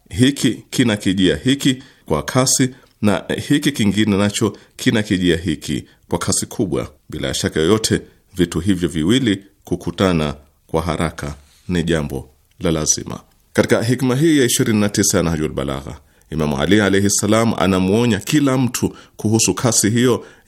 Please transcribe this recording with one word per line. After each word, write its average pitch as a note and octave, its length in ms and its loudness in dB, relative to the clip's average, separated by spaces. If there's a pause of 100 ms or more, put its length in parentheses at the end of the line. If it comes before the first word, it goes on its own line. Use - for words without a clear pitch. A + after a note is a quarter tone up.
Hiki B2+ 600 0
kinakijia G2+ 680 2
hiki C3 480 0 (220)
kwa D2 180 -2
kasi C3 460 0 (320)
na G2+ 220 2 (240)
hiki - 240 2
kingine G2+ 460 2
nacho G2+ 400 0 (180)
kinakijia F#2+ 640 0
hiki D2+ 460 -4 (260)
kwa E2+ 100 -4
kasi - 260 -2
kubwa. D2+ 460 -4 (180)
Bila C2+ 240 -6
shaka F2+ 260 -2
yoyote, F#2+ 420 0 (340)
vitu F2 240 0
hivyo F2 300 0
viwili F#2+ 540 0 (200)
kukutana D#2+ 720 -2 (320)
kwa D#2+ 140 -2
haraka D#2 540 -6 (320)
ni F2 160 0
jambo D2 460 -4 (300)
la F2+ 120 0
lazima. - 480 -4 (340)
Katika G#2+ 300 2
hikma B2+ 320 0
hii D3+ 240 2
ya B2+ 60 4
ishirini A#2 340 2
na G#2 100 2
tisa G2+ 280 0
ya F2 60 2
Nahjul D#2 300 -2
Balagha, C2+ 440 -6 (340)
Imamu D2+ 260 -2
Ali F2 240 4
alayhi G2 280 2
salam A2 480 2
anamuonya F#2+ 600 2
kila C#3 380 0
mtu A#2+ 380 -2 (220)
kuhusu G#2+ 360 2
kasi - 360 2
hiyo A#2+ 360 2 (220)